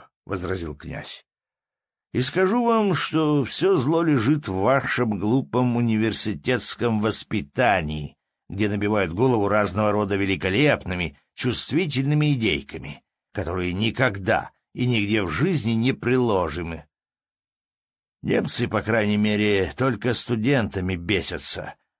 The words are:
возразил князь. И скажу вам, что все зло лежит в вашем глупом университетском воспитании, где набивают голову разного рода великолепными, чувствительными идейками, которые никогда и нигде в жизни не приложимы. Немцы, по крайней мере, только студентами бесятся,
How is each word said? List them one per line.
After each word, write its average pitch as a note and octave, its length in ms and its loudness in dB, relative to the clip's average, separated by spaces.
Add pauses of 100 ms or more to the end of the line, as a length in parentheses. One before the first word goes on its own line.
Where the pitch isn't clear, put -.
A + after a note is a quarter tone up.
(260)
возразил F2 500 -6
князь. D2+ 480 -12 (880)
И A#2 100 0
скажу F#3+ 420 2
вам, A3 300 4
что D3+ 500 2
все F#3 320 2
зло D3 260 2
лежит D3 460 2
в F#2+ 60 -2
вашем A2+ 640 0
глупом B2 580 0
университетском A2 1200 0
воспитании, G2 1160 -2 (320)
где G2+ 200 -2
набивают G#2 440 0
голову G#2+ 360 2
разного G#2 440 2
рода G2+ 240 0
великолепными, F#2+ 1040 0 (160)
чувствительными D3 1000 0
идейками, D#2 680 -4 (300)
которые F2+ 400 -4
никогда G2+ 800 -2 (240)
и B2 120 -2
нигде G#2+ 360 2
в E2+ 80 -2
жизни A#2 420 0
не A2+ 200 2
приложимы. F2+ 920 0 (1400)
Немцы, - 460 0
по G#2+ 140 -2
крайней G#2 340 0
мере, G#2 600 2
только B2 380 -2
студентами G#2+ 840 -2
бесятся, F2 760 -2 (260)